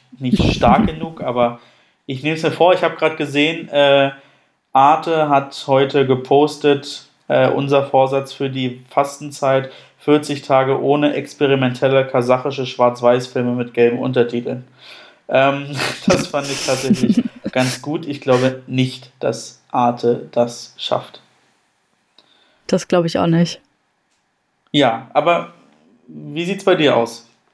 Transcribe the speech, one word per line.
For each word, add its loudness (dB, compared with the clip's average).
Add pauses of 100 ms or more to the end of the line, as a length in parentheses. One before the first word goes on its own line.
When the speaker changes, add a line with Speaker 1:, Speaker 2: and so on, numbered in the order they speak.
(180)
Speaker 1:
nicht 0
stark 4
Speaker 2:
<laughs> -
Speaker 1:
genug, -8
aber -2 (460)
ich -8
nehm's -2
mir 0
vor. 4
Ich -2
hab -2
grad 0
gesehen, -2
äh, 4 (640)
Arte 2
hat -2
heute 2
gepostet, 0 (220)
äh, 2
unser 0
Vorsatz 0
für -6
die -6
Fastenzeit, -2 (320)
vierzig 0
Tage 0
ohne 0
experimentelle 0
kasachische 0
Schwarz-Weiß-Filme 0
mit -6
gelben 2
Untertiteln. -2 (640)
Ähm, 0 (200)
<laughs> -12
das 2
fand -6
ich -8
tatsächlich 0 (140)
Speaker 2:
<laughs> -12
Speaker 1:
ganz -2
gut. -8
Ich -8
glaube 0
nicht, -4 (100)
dass -8
Arte -2
das -4
schafft. -8 (1400)
Speaker 2:
Das -2
glaube 2
ich -2
auch 0
nicht. 2 (1120)
Speaker 1:
Ja, 2
aber 0 (520)
wie -10
sieht's -6
bei 4
dir 2
aus? -4 (260)